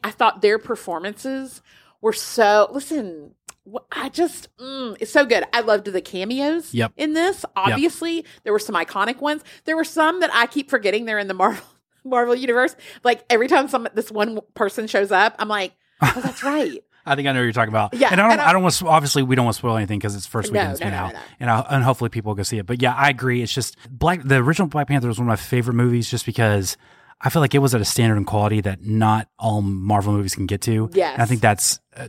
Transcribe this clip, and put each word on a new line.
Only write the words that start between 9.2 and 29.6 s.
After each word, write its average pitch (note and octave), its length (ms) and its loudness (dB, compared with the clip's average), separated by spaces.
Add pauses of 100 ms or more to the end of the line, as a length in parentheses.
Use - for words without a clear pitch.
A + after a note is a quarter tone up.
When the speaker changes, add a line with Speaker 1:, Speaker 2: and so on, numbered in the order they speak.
Speaker 1:
ones. D4+ 200 -2 (240)
There D#4+ 120 -2
were D#4+ 80 0
some E4 340 0
that E4 140 0
I A#3 140 4
keep C#4 220 -6
forgetting A3 360 0
they're G#3+ 140 -4
in G3+ 100 -4
the F#3+ 40 -6
Marvel, F#3+ 300 0 (200)
<laughs> - 200 -20
Marvel A#3+ 320 0
universe. B3+ 400 0 (300)
Like, A#3+ 240 2
every A#3+ 180 4
time C#4+ 220 4
some, A#3 240 -4
this G#3+ 180 -6
one G#3+ 280 -2 (140)
person A3 340 -4
shows G3+ 260 0
up, G3+ 260 4
I'm G#3+ 80 -4
like, G3+ 240 -4 (300)
"Oh, D3 200 2
that's B3+ 220 -8
Speaker 2:
<laughs> - 0 -
Speaker 1:
right." C4+ 400 -2 (220)
Speaker 2:
I C#3 100 0
think C#3 120 -2
I C3+ 40 4
know B2+ 80 2
what B2 40 2
you're A#2 100 0
talking A2+ 180 0
about. G#2+ 220 0
Speaker 1:
Yeah, B3 180 4
Speaker 2:
And F#3 80 4
I G3+ 40 4
don't, A3+ 100 6
Speaker 1:
and D4+ 80 2
I C#4+ 80 4
Speaker 2:
I F3 40 6
don't F#3 100 4
wanna F3 120 4
sp-, - 120 -4
obviously, D3 360 4
we B2+ 140 2
don't B2 80 4
wanna A2+ 80 2
spoil A2+ 240 -2
anything G#2 240 -2
'cause G#2 140 -4
it's F#2+ 120 -10
first - 240 -6
Speaker 1:
No, - 80 0
Speaker 2:
weekend - 220 -2
Speaker 1:
no, F3 60 -4
no, G3+ 40 -2
Speaker 2:
now. F3+ 160 -6
Speaker 1:
no, - 60 -10
no. D#2 60 -14 (200)
Speaker 2:
And B2 100 -2
I, A2+ 100 2 (100)
and C#3 160 2
hopefully A#2+ 240 0
people G#2+ 260 -6
go G2 80 -4
see A2+ 140 -4
it. G2 80 -6
But B2 160 -4
yeah, B2 140 2
I C#3 140 4
agree. B2 320 0
It's A2+ 120 -6
just - 240 -6 (120)
Black, D#3 360 0
the C3+ 120 4
original D3+ 300 2
Black C#3+ 200 -2
Panther C3+ 200 0
was A2+ 120 -2
one A#2+ 80 0
of A#2 40 2
my G#2+ 60 2
favorite B2 380 -2
movies A#2+ 340 2
just A#2 160 -4
because G#2 500 0 (500)
I B2+ 40 2
feel E3 120 2
like C#3 140 2
it C#3+ 40 6
was C3+ 160 4
at A2+ 40 2
a G2+ 60 0
standard A2+ 320 2
and G2 100 -2
quality G#2 340 2
that F#2+ 240 -6
not A2 440 2 (100)
all G#2+ 220 0